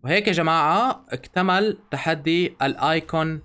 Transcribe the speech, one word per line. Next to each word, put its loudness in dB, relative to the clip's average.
وهيك 0
يا 2
جماعة 2
اكتمل -2
تحدي -2
الآيكون -2